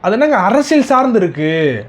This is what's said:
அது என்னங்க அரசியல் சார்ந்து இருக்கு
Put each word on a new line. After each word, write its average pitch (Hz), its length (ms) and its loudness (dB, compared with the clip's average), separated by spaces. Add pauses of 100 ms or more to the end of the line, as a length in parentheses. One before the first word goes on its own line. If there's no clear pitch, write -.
அது 190 100 -2
என்னங்க 277 240 0
அரசியல் 277 460 0
சார்ந்து 262 360 0
இருக்கு 151 720 -2